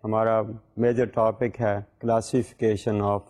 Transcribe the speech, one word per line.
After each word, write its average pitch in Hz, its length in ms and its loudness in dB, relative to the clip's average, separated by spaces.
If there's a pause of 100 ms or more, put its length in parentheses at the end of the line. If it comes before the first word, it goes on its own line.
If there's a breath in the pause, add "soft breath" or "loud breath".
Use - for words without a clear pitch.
ہمارا 110 380 2 (340)
میجر 120 280 2
ٹاپک 113 560 -2
ہے 104 140 2
classification 107 1400 -2
of 101 200 0